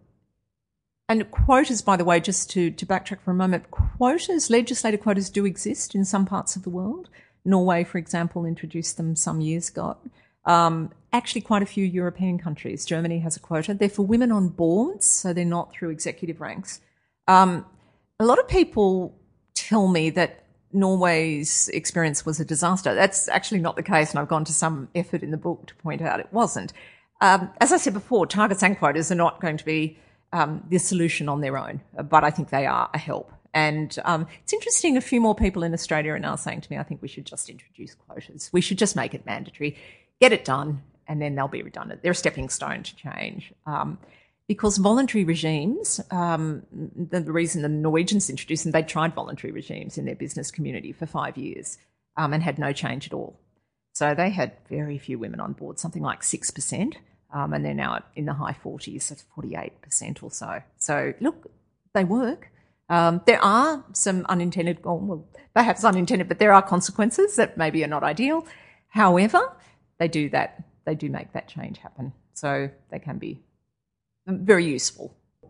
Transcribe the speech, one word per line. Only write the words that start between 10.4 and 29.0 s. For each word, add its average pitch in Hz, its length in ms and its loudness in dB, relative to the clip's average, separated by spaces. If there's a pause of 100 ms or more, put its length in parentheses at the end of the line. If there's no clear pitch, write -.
Um, 165 480 4 (200)
actually, 240 280 -2
quite 202 220 0
a 196 40 -2
few 196 180 -2
European 180 540 -2
countries. - 480 -8
Germany 170 340 -2
has 160 160 -4
a - 40 -16
quota. 165 340 -4
They're 202 140 2
for 196 180 0
women 233 240 4
on 196 180 4
boards, 190 640 2
so - 220 0
they're 175 120 0
not 170 280 -2
through 170 180 -8
executive 160 500 -8
ranks. - 400 -12 (460)
Um, 185 400 6 (520)
a 220 60 2
lot 247 140 6
of 523 100 4
people 190 680 2 (360)
tell 208 340 2
me 160 220 4
that - 340 0 (280)
Norway's 170 960 2
experience 160 540 -2
was 156 140 -2
a 160 60 -2
disaster. 170 500 0
That's 196 340 2
actually 190 320 -2
not 165 140 -2
the - 80 -6
case, 156 300 2
and 147 80 0
I've 147 80 -4
gone 156 160 0
to 156 80 -6
some 156 420 -2
effort 175 280 -4
in 151 100 -6
the 156 40 -4
book 170 300 -6
to - 80 -20
point 151 280 -6
out - 180 -2
it - 120 -14
wasn't. 196 400 -2 (480)
Um, 185 300 6 (100)
as 269 120 6
I 359 60 6
said 214 160 0
before, 202 320 2
targets 196 360 2
and 190 160 4
quotas 156 320 2